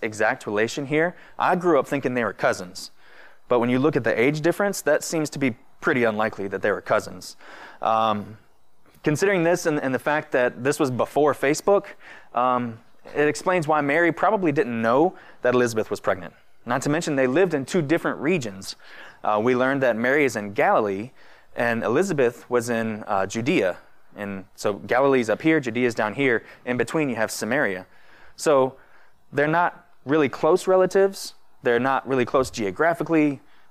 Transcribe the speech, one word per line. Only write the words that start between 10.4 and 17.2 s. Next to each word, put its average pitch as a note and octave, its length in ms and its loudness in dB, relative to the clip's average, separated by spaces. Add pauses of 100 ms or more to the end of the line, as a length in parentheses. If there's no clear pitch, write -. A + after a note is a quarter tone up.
this C#3+ 160 0
was C#3+ 100 2
before B2+ 440 0
Facebook, D#3 540 0 (460)
um, B2 460 0 (340)
it D3 140 2
explains E3 400 0
why D3+ 140 2
Mary D#3+ 320 2
probably F3+ 400 2
didn't A#2+ 280 0
know C3+ 340 2 (260)
that B2 120 2
Elizabeth A2+ 360 0
was G2+ 100 -4
pregnant. F2+ 340 -4 (320)
Not B2+ 180 -2
to D3 60 -2
mention D#3 280 -2
they C3 100 4